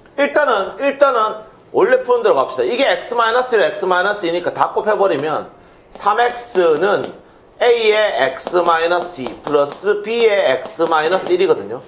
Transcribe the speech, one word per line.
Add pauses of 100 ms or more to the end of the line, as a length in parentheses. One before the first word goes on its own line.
(160)
일단은,
일단은 (220)
원래
푸는
대로
갑시다.
이게
X
마이너스
일,
X
마이너스
이니까
다
곱해버리면 (400)
삼
엑스는 (580)
A의
X
마이너스
이 (180)
플러스
B의
X
마이너스
일이거든요.